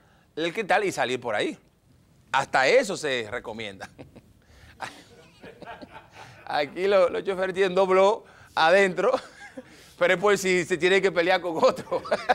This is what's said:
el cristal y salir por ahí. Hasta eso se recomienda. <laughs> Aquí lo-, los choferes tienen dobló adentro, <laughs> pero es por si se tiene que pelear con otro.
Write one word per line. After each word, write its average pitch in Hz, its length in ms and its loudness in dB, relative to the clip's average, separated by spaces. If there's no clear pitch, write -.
el 165 180 -4
cristal 202 300 0
y 190 80 -2
salir 127 280 -4
por 120 160 -6
ahí. 147 220 -4
Hasta 131 360 0
eso 196 300 2
se 131 320 -4
recomienda. 107 680 -12
<laughs> - 40 -20
Aquí 147 340 -4
lo-, 190 240 4
los - 140 -6
choferes 185 320 -4
tienen 185 180 0
dobló 190 520 4
adentro, 185 580 2
<laughs> - 400 -20
pero 175 180 2
es 175 40 -2
por 202 180 4
si 185 280 0
se 175 120 -2
tiene 180 240 2
que 185 100 2
pelear 180 280 2
con 175 240 -6
otro. - 400 0